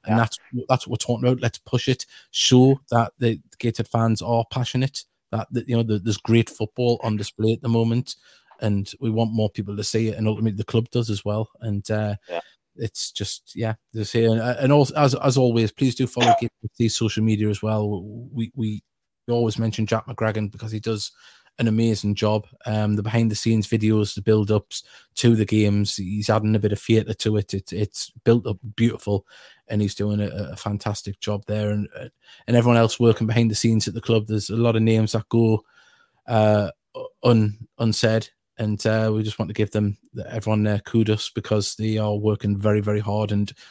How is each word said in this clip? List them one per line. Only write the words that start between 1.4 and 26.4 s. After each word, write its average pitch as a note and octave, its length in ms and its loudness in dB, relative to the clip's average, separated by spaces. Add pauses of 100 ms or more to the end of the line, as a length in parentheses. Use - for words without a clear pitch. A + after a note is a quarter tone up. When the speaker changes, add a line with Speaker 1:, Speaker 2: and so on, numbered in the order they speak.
Speaker 1:
Let's A#2 180 -2
push - 300 -2
it. - 180 -2 (240)
Show C3 500 4 (100)
that A#2 280 0
the A2+ 220 0 (180)
Gated A#2 300 -4
fans A2+ 340 0
are A#2 280 0
passionate, B2+ 540 -4 (280)
that, A2 200 -6
that, A#2+ 160 -4
you B2 80 0
know, A#2 60 2
that G#2+ 220 -2
there's G#2+ 140 -2
great A2+ 320 2
football A#2+ 520 -2
on A2 140 -2
display A2 360 -2
at A#2 100 -4
the A#2+ 60 -6
moment, A#2 480 0 (440)
and G2+ 300 -2 (100)
we A#2+ 100 -2
want A2 220 0
more G#2+ 180 0
people G2+ 260 -8
to G#2 80 -6
see A2+ 240 0
it, A2 80 -4
and G#2+ 120 0
ultimately G#2+ 280 -2
the A2 80 -6
club A#2 260 -2
does A#2 200 -4
as G2+ 140 -6
well. G#2+ 240 -4 (120)
And, G#2 300 -6
uh, G#2+ 240 -2 (140)
Speaker 2:
Yeah. E2+ 120 -8 (360)
Speaker 1:
it's - 340 -8
just, - 460 -10
yeah, A2 180 -4 (180)
they A2 120 -6
say, A2+ 220 0
and, A2+ 140 2
and B2+ 320 0
also, C#3+ 220 4
as, C#3+ 220 4
as C3+ 200 0
always, A#2 360 2
please C3 220 0
do C3 120 -2
follow B2 300 2
Speaker 2:
<coughs> - 40 -4
Speaker 1:
Gated A#2 120 -4 (120)
F A#2 100 -8
C's A2+ 220 0
social A2 280 0
media G#2+ 240 2
as G2+ 140 -2
well. G#2+ 400 -2 (300)
We, A#2 220 -6
we, G#2+ 280 -4 (440)
we A#2+ 80 0
always A#2 240 0
mention A2+ 280 -2
Jack A2 200 -2
McGragan G#2+ 460 -2
because A2 180 -12
he A2 80 -6
does G#2+ 320 -6 (480)
an A#2 100 0
amazing G#2+ 460 2
job. G#2+ 320 0 (200)
Um, G#2+ 300 0
the G#2+ 60 -4
behind A2+ 280 0
the A2 40 -2
scenes A2 320 0
videos, G#2+ 480 0
the G#2 80 -8
build G#2+ 280 2
ups - 340 -2 (320)
to A#2 180 6
the G#2+ 120 4
games, G#2 500 2
he's G#2 340 -4
adding G#2+ 240 4